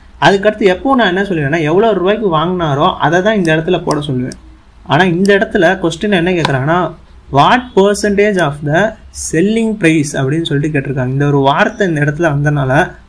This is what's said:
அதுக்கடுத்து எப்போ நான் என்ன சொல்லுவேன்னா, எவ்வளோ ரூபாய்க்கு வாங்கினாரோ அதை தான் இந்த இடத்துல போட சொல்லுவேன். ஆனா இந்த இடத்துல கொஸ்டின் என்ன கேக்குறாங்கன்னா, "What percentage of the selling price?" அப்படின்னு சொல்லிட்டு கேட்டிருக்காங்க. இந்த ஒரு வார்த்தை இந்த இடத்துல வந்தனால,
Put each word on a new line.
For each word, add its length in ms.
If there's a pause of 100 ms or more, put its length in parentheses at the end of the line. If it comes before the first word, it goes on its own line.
(260)
அதுக்கடுத்து 480
எப்போ 260
நான் 140
என்ன 160
சொல்லுவேன்னா, 300 (100)
எவ்வளோ 200 (100)
ரூபாய்க்கு 380
வாங்கினாரோ 500 (180)
அதை 160
தான் 180
இந்த 160
இடத்துல 320
போட 120 (100)
சொல்லுவேன். 280 (540)
ஆனா 120 (120)
இந்த 220
இடத்துல 280 (180)
கொஸ்டின் 360
என்ன 180
கேக்குறாங்கன்னா, 400 (560)
"What 280 (140)
percentage 640
of 160 (100)
the 300 (360)
selling 480
price?" 340
அப்படின்னு 300
சொல்லிட்டு 360
கேட்டிருக்காங்க. 280
இந்த 180
ஒரு 120
வார்த்தை 500
இந்த 140
இடத்துல 520
வந்தனால, 380 (180)